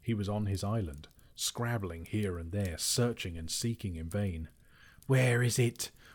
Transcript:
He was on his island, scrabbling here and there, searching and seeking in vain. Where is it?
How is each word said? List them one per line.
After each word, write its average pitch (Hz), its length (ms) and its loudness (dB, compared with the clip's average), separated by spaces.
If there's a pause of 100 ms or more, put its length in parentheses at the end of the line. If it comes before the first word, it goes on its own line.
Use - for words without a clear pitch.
He 117 120 0
was 101 160 0
on 104 160 0
his 98 180 0
island, 98 440 -2 (280)
scrabbling 98 680 -4
here 101 320 -2
and 82 140 -6
there, 95 260 0
searching 113 600 0
and 82 120 -6
seeking 110 460 -2
in 82 140 -6
vain. 90 400 -2 (580)
Where 127 340 6
is 120 160 2
it? - 340 2 (240)